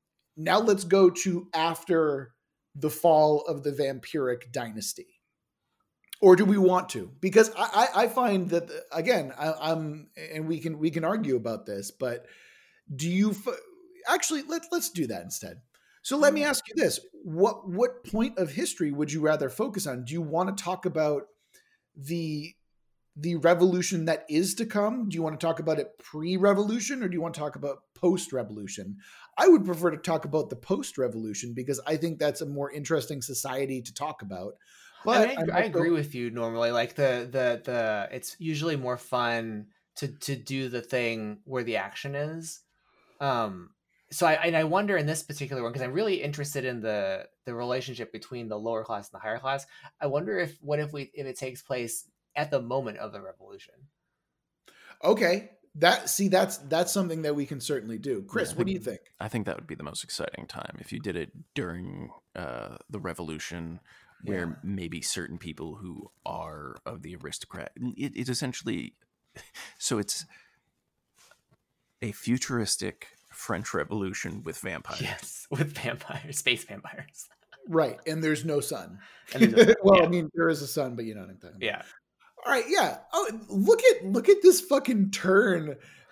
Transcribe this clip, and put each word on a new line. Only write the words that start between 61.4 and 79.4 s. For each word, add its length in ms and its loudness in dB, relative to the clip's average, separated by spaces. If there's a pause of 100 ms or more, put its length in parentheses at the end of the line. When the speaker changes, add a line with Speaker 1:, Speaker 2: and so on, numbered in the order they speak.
Speaker 3:
during, 560 -8 (260)
uh, 400 -10 (120)
the 120 -10
revolution, 800 -8 (420)
where 260 -4
Speaker 2:
Yeah. 140 -8
Speaker 3:
maybe 400 -8
certain 340 -6
people 380 -12
who 360 -14 (140)
are 520 -12 (100)
of 160 -12
the 140 -14
aristocrat, 600 -14
it, 380 -8
it's 160 -6
essentially, 640 -6 (400)
<laughs> 440 -20
so 200 -2
it's 280 -6 (1700)
a 120 -6
futuristic 960 -4 (240)
French 420 -6
Revolution 720 -6
with 160 -10
vampires. 420 -10
Speaker 2:
Yes, 460 -12
<laughs> 20 -20
with 260 -4
vampires, 640 -10
space 260 0
vampires. 640 -16 (400)
Speaker 1:
Right, 380 0
and 160 -4
there's 220 0
no 160 -2
sun. 400 -8 (340)
Speaker 2:
And 80 2